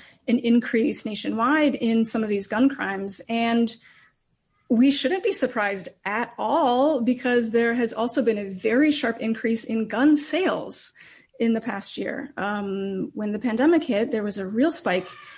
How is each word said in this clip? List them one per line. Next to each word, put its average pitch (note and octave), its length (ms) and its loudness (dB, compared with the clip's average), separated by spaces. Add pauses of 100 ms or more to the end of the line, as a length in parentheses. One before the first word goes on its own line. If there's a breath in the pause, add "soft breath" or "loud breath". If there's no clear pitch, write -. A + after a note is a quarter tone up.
(280 loud breath)
an A#3+ 100 4
increase A#3 680 2
nationwide A3+ 680 0
in A3+ 300 2
some A3 180 -2
of G#3+ 60 -4
these G3+ 180 -2
gun A#3+ 220 2
crimes. G3 600 -4
And A#3 460 0 (920 soft breath)
we B3+ 220 4
shouldn't F4+ 340 -2
be F#4+ 80 0
surprised G3+ 560 -2 (160)
at A3 340 -4
all B3+ 600 2
because A#3+ 500 0
there A#3 240 2
has A#3+ 180 0
also A#3+ 300 -2
been G#3+ 160 2
a G3+ 120 -8
very A#3 400 2
sharp A#3 300 -2
increase A3+ 440 -2
in A3 240 -2
gun C#4 260 4
sales D4 800 -2 (480 loud breath)
in A3+ 140 2
the A3 60 -2
past G3+ 360 -8
year. - 400 -8
Um, G3 800 -4
when G#3 180 -6
the G#3+ 60 -6
pandemic B3+ 440 2
hit, A3+ 280 0
there G#3+ 120 -2
was G3+ 160 -6
a F#3+ 80 -6
real A#3 240 2
spike F#3 380 -2 (300 loud breath)